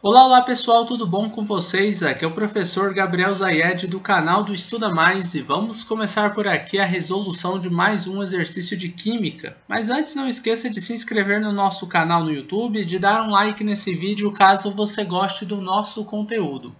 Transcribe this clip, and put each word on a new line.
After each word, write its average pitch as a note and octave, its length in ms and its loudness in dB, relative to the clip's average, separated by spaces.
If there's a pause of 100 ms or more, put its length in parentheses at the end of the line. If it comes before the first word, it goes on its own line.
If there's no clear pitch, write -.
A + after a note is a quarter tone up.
Olá, B3 220 10
olá, B3+ 160 8
pessoal, A#3+ 420 2
tudo A3+ 220 -4
bom G3+ 240 -2
com G#3+ 140 -6
vocês? G3 580 0
Aqui C#3 220 0
é - 20 0
o D#3+ 60 -2
professor G3 600 -2
Gabriel F#3 400 2
Zayed F3+ 540 0
do F#3+ 140 -6
canal F#3 420 2
do G3+ 100 -4
Estuda G#3+ 400 -4
Mais F3 400 2
e D3 80 -4
vamos F#3 440 -4
começar G#3 500 -2
por G3+ 140 -2
aqui E3+ 280 -2
a G3 80 4
resolução F3+ 720 -2
de F3+ 140 -4
mais F3+ 380 2
um G3 120 -4
exercício F3+ 560 -4
de F3 120 -6
química. G#3+ 680 -6 (120)
Mas G#3+ 220 -2
antes, D#4 260 -2
não C4+ 100 -4
esqueça A#3 420 -2
de G#3 120 -6
se A#3+ 120 -6
inscrever G#3+ 480 -2
no G#3+ 120 -2
nosso G3 340 -2
canal E3+ 380 2
no D#3 80 -2
YouTube G#3 480 -4
e G3 40 -2
de F3 140 -2
dar G3+ 240 2
um A3 80 -2
like G#3 320 2
nesse G3+ 320 -4
vídeo G3+ 380 -2
caso G3 400 4
você G#3 320 -2
goste F#3+ 420 -2
do G3+ 140 -6
nosso G#3 440 -4
conteúdo. G#3+ 760 -6